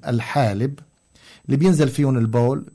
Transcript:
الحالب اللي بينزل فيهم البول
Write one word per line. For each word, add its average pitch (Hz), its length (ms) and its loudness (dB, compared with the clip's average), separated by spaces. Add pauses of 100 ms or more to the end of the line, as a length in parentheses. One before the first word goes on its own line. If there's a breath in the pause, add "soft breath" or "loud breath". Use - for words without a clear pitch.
الحالب 120 720 -2 (680 soft breath)
اللي 135 100 0
بينزل 151 320 4
فيهم 135 300 0
البول 120 560 0